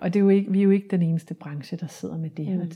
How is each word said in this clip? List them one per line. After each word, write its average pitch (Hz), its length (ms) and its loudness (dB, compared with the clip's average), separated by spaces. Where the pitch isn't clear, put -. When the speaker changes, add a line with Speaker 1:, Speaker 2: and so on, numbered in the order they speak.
Speaker 1:
og 180 120 -2
det 208 60 2
er 202 40 4
jo 196 60 6
ikke, 196 220 4
vi 190 80 2
er 202 40 4
jo 196 60 6
ikke 202 220 2
den 180 100 2
eneste 165 320 -2
branche, 147 440 -12
der 165 100 -10
sidder 156 300 -12
med 160 120 -6
det 156 160 -8
her. 185 180 -4
Speaker 2:
Mm. 170 120 -8